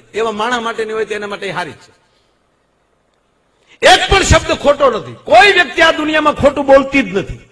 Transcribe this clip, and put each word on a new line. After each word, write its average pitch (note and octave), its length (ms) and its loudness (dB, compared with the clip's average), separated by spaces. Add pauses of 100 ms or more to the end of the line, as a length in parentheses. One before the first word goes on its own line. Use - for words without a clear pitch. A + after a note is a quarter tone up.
(140)
એવા A3 180 -4
માણસ A3+ 300 -4
માટેની A3+ 300 -8
હોય A3 120 -4
તો G#3 100 -8
એના G#3 120 -8
માટે G3 260 -10
સારી D#3+ 180 -8
જ A#2+ 40 -18
છે. - 260 -20 (1900)
એક F#4 240 2
પણ G4 120 2
શબ્દ D#4+ 300 2
ખોટો C#4+ 380 0
નથી, D#3 220 -6
કોઈ F4+ 400 4
વ્યક્તિ F4 300 0
આ E4 80 4
દુનિયામાં D4+ 440 -2
ખોટું C#4+ 320 0
બોલતી C4+ 360 4
જ F#3 120 -8
નથી - 240 -6 (140)